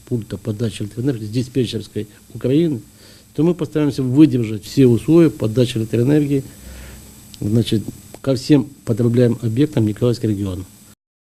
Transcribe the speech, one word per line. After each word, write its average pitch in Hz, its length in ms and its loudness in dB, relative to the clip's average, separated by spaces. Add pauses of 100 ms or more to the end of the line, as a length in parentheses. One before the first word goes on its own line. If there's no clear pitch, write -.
(100)
пункта 113 260 -6
подачи 107 460 -6
электроэнергии 117 420 -6
с 104 60 -10
диспетчерской 113 760 -6 (280)
Украины, 135 480 0 (500)
То 147 120 -2
ми 175 100 2
постараємося 151 480 -2
видержати 123 640 2
всі - 200 4
умови 156 460 6
подачі 117 480 0
електроенергії, 135 640 0 (1000)
значить, 110 420 0 (380)
ко 135 120 -2
всім 131 320 2 (200)
потребляємим 117 580 2
об'єктам 120 420 0
Миколаївського 113 480 -2
регіону. 95 320 -6 (640)